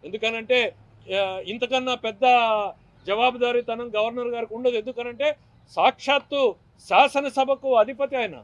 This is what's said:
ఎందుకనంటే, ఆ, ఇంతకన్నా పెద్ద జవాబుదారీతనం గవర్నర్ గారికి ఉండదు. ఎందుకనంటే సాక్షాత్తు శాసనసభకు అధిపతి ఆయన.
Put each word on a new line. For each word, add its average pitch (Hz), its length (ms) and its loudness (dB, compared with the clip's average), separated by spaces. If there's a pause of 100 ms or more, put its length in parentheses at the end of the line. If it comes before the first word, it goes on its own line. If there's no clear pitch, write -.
ఎందుకనంటే, 220 560 -2 (580)
ఆ, 190 280 -2
ఇంతకన్నా 247 500 -4
పెద్ద 226 280 -6 (840)
జవాబుదారీతనం 240 880 0
గవర్నర్ 233 320 -2
గారికి 233 300 -6
ఉండదు. 247 180 0
ఎందుకనంటే 240 520 -6 (480)
సాక్షాత్తు 262 800 2 (340)
శాసనసభకు 269 800 2 (120)
అధిపతి 269 340 -2
ఆయన. 208 280 -4